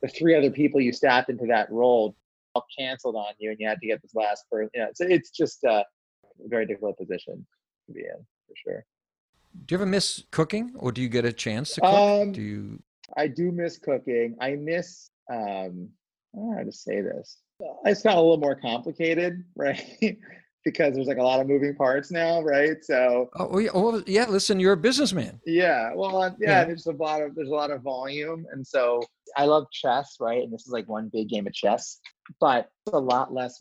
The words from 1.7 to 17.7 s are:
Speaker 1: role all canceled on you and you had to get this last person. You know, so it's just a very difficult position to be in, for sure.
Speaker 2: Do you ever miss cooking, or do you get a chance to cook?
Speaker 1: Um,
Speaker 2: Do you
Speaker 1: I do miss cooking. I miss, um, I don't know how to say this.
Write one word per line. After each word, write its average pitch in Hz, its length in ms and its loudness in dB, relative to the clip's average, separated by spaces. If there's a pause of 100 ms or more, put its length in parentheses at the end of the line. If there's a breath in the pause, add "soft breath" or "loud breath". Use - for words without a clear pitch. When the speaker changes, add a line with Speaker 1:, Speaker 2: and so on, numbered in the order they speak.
Speaker 1:
role 117 440 2 (380)
all 120 120 -4 (120)
canceled 131 380 -6
on 104 240 -8
you 107 120 -8
and 107 80 -12
you 107 80 -6
had 107 120 -4
to 113 80 -8
get 107 140 -2
this - 120 -20
last 107 380 -2
person. 107 220 -4
You 120 80 -6
know, 107 120 -4
so 175 140 -6
it's 180 240 2
just - 320 -4
a 107 220 2 (600)
very 113 180 -2
difficult 98 320 -6
position 90 480 -10 (420)
to - 60 -20
be - 80 -14
in, 50 240 -12 (220)
for - 100 -20
sure. 50 280 -10 (800)
Speaker 2:
Do - 80 -4
you 180 40 0
ever 202 80 -2
miss 190 460 -2
cooking, 220 440 -2
or 123 160 -4
do 117 100 -6
you 127 80 0
get 117 160 2
a 120 80 0
chance 113 420 -6
to 165 60 -2
cook? 180 120 6
Speaker 1:
Um, 202 400 6
Speaker 2:
Do 143 80 -8
you 104 420 -10 (340)
Speaker 1:
I 151 100 0
do 170 240 -2
miss 170 280 -6
cooking. 120 600 -2
I 135 160 -2
miss, 165 540 -6 (220)
um, 95 580 -6 (460)
I - 20 -12
don't 220 140 -8
know 196 60 -6
how - 60 -6
to - 80 -8
say - 300 -6
this. - 380 -10 (460)